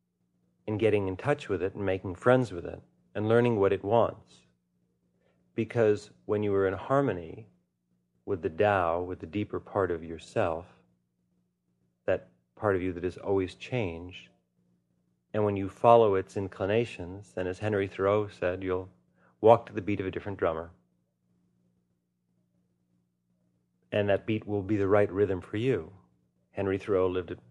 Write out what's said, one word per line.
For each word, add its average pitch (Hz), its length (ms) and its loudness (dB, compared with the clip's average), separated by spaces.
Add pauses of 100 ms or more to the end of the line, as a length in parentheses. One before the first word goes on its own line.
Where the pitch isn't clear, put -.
(680)
and 107 120 -4
getting 101 280 2
in 92 80 -4
touch 143 320 -4
with 90 140 -2
it 98 140 -4
and 98 100 -6
making 95 300 -4
friends 123 360 2
with 85 140 -10
it 87 160 -12 (320)
and 107 160 -4
learning 120 300 4
what 98 120 4
it 95 120 -2
wants. 104 540 0 (1160)
Because 110 560 2 (160)
when 104 160 0
you 101 140 0
are 98 120 2
in 95 60 0
harmony 101 720 -2 (800)
with 95 160 -4
the 95 80 -2
Tao, 87 520 2
with 90 180 -8
the 85 80 -12
deeper 92 320 -6
part 92 320 -2
of 82 120 -4
yourself, 82 640 -4 (1400)
that 92 220 -2 (260)
part 101 200 0
of 87 60 -2
you 92 120 -4
that 85 120 -8
is 87 120 -6
always 95 360 -2
changed, 90 760 -8 (1040)
and 107 100 2
when 101 100 0
you 98 140 -4
follow 117 460 6
its 95 200 -4
inclinations, 98 1000 -4
then 92 100 -4
as 92 140 -6
Henry 104 280 0
Thoreau 101 400 0
said, 92 360 -4
you'll 92 260 -4 (520)
walk 110 260 8
to - 60 -16
the 107 80 -4
beat 98 180 -2
of 95 80 -4
a 90 40 -4
different 98 280 -8
drummer. 85 320 -2 (3250)
And 104 180 0
that 98 160 0
beat 107 220 -4
will 101 160 -4
be 101 140 -2
the 98 100 0
right 101 240 4
rhythm 95 300 0
for - 160 -8
you. 107 340 -2 (600)
Henry 98 280 -2
Thoreau 95 280 0
lived 90 220 -4
at 90 80 -10 (140)